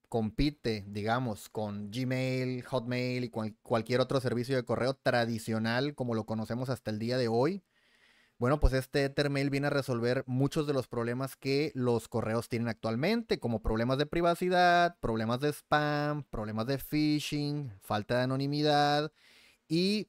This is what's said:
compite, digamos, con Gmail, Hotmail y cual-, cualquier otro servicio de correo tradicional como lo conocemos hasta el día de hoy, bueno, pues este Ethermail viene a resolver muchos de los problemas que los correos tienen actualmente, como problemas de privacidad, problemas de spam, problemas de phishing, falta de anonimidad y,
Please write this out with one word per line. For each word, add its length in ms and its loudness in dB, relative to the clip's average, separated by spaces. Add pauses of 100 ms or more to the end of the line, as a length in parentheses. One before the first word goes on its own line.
compite, 800 0
digamos, 600 -2
con 420 -6
Gmail, 720 -2
Hotmail 600 -2
y 40 -8
cual-, 320 -6
cualquier 380 0
otro 220 2
servicio 340 -2
de 80 0
correo 300 0
tradicional 1000 0
como 200 -2
lo 100 -2
conocemos 440 -4
hasta 220 -4
el 60 -4
día 200 -2
de 100 2
hoy, 340 2 (760)
bueno, 240 2
pues 100 8
este 320 0
Ethermail 460 0
viene 180 0
a 40 0
resolver 540 0
muchos 400 0
de 60 -2
los 160 0
problemas 480 -4
que 400 -2
los 320 2
correos 400 -2
tienen 220 -2
actualmente, 680 -2
como 240 -2
problemas 360 2
de 80 0
privacidad, 960 4
problemas 400 0
de 80 2
spam, 760 0
problemas 440 -4
de 100 0
phishing, 1040 -2
falta 340 -2
de 80 2
anonimidad 880 2 (560)
y, 420 0